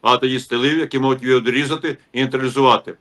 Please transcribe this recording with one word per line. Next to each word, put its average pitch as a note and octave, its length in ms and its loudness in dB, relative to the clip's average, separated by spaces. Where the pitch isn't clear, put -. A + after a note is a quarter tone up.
а A#2+ 140 4
тоді C3 220 -2
з - 80 -10
тилів, C3+ 320 0
які C#3 200 -4
можуть C3 240 0
її B2+ 120 2
відрізати C#3 640 -2
і B2 80 -4
нейтралізувати. C3 800 0